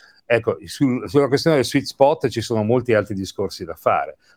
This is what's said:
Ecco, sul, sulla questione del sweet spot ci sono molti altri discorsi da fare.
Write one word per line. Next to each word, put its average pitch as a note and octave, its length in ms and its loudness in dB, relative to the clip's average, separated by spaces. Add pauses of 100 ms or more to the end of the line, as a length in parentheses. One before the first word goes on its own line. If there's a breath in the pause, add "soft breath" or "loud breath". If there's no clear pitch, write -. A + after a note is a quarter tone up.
(320 soft breath)
Ecco, A2+ 300 0
sul, A#2+ 460 -2
sulla C#3+ 180 2
questione C#3+ 300 2
del B2 80 2
sweet C#3 220 -2
spot C#3 420 2
ci A2+ 120 -4
sono A2 220 -2
molti A#2+ 320 2
altri G#2 220 0
discorsi F#2+ 480 -8
da E2+ 100 -10
fare. D2+ 420 -2 (200 soft breath)